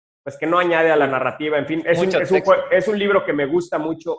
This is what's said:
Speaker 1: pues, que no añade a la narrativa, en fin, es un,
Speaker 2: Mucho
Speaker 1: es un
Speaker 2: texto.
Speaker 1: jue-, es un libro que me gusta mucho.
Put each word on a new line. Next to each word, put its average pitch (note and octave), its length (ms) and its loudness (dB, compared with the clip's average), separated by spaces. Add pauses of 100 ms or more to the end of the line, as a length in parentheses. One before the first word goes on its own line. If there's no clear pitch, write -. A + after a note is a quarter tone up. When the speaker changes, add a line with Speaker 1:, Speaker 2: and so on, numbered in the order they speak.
(240)
Speaker 1:
pues, C3+ 120 -12
que D3+ 120 -6
no F3 100 2
añade E3 320 2
a D#3 60 4
la C#3+ 100 4
narrativa, C3+ 520 -2
en C3+ 100 -4
fin, D#3+ 180 -4
es E3+ 120 4
un, F3+ 80 2
Speaker 2:
Mucho F#3 140 0
Speaker 1:
es F3 120 -4
un F#3+ 60 4
Speaker 2:
texto. F#3 160 2
Speaker 1:
jue-, F3+ 180 0
es F#3 160 2
un G#3 100 -2
libro G3 260 0
que E3 80 -4
me D3 140 -2
gusta E3+ 320 -4
mucho. D#3+ 400 -6